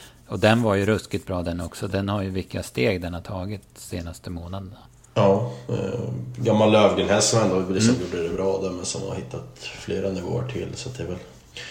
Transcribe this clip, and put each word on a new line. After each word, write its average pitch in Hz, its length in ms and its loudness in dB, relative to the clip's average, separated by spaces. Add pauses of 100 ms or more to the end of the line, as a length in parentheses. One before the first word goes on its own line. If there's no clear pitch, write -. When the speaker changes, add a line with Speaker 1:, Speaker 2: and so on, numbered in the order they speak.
(280)
Speaker 1:
Och 101 120 -6
den 110 240 6
var 104 120 4
ju 98 100 2
ruskigt 101 420 0
bra 90 140 -2
den 85 200 -2
också. 85 260 -6
Den 98 220 0
har 101 120 0
ju 98 80 -4
vilka 95 340 -4
steg 113 380 0
den 87 120 -6
har 87 80 -6
tagit 98 420 -8 (120)
senaste 85 540 -10
månaderna. 92 480 -10 (360)
Speaker 2:
Ja, 104 380 4 (180)
eh, 107 400 -4 (280)
gammal 107 340 6
Löfgren-häst 101 580 6
som 117 120 4
ändå 92 320 2
liksom 110 220 6
Speaker 1:
Mm. 127 60 -2 (100)
Speaker 2:
gjorde 85 160 -2
det 87 60 -4
bra 95 280 0
där, 95 80 -2
men 87 160 -6
som 85 160 -4
har 92 140 -6
hittat - 440 -10
flera 95 520 -4
nivåer 92 360 -4
till, - 280 -4
så - 140 -8
att - 80 -12
det - 60 -6
är 87 40 -6
väl 90 100 -6 (540)